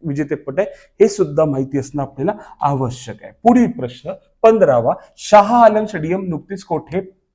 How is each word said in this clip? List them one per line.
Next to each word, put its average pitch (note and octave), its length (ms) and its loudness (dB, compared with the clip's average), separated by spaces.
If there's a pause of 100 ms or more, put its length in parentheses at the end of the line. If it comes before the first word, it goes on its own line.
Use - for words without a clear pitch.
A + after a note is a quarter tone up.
विजेतेपद D3 560 -6
आहे, G#3 80 -2 (320)
हे A3 80 4
सुद्धा D#3 360 -2
माहिती C#3 340 -4
असणं C#3 240 -8
आपल्याला C#3 300 -6 (280)
आवश्यक C3 640 -4
आहे. - 100 -20 (100)
पुढील A#3+ 280 4
प्रश्न B2+ 420 -10 (300)
पंधरावा, E3 520 4 (220)
शाह G#3 380 4
आलम A3 300 4
स्टेडियम F3+ 440 -6
नुकतीच E3+ 360 -8
कोठे E3+ 520 -8 (180)